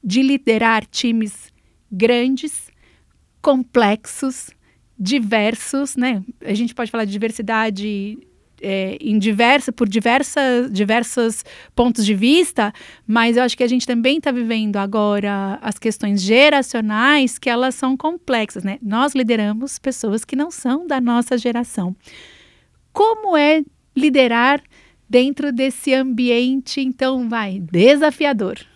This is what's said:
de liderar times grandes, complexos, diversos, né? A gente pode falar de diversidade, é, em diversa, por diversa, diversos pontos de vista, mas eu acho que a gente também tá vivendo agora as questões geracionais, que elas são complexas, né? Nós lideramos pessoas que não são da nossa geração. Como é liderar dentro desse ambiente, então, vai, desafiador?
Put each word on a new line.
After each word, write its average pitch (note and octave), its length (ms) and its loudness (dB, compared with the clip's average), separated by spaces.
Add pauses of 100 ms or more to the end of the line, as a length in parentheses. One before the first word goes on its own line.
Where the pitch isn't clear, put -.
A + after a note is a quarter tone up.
de A3+ 180 2
liderar A3+ 640 2
times A3+ 640 -4 (380)
grandes, A#3+ 800 0 (720)
complexos, B3 1080 0 (460)
diversos, A3+ 1000 -2
né? A#3+ 260 0 (220)
A G3+ 100 -2
gente A#3 220 -2
pode A3+ 160 -6
falar A3+ 140 -2
de G3 40 -4
diversidade, G#3+ 1080 -4 (440)
é, F#3+ 400 -4
em G#3+ 160 2
diversa, A#3 520 2
por A#3 160 -2
diversa, A#3 540 0 (320)
diversos A3 720 -2 (300)
pontos A#3+ 320 2
de G#3+ 80 2
vista, A3+ 580 2 (340)
mas A3+ 300 2
eu B3 60 4
acho B3 120 0
que - 80 -2
a B3 40 2
gente B3 200 0
também B3+ 320 2
tá C#4+ 140 -2
vivendo A3 460 -2
agora G3+ 800 -2
as - 180 -8
questões G3+ 440 -2
geracionais, B3 1160 2
que - 120 -4
elas B3 240 0
são C4+ 240 -2
complexas, B3 680 -4
né? G3 180 -6
Nós A#3+ 320 -2
lideramos A3+ 640 -2
pessoas A3+ 460 -4
que - 100 -10
não D4 160 -2
são D4+ 360 -4
da C#4 160 -2
nossa A#3+ 340 0
geração. A#3 580 -4 (1000)
Como G#4+ 420 0
é D4+ 260 4 (320)
liderar C4 680 2 (440)
dentro C4+ 460 2
desse C4 400 -2
ambiente, B3+ 880 0
então, C4 480 -2
vai, G3+ 320 -4
desafiador? B3 960 4 (200)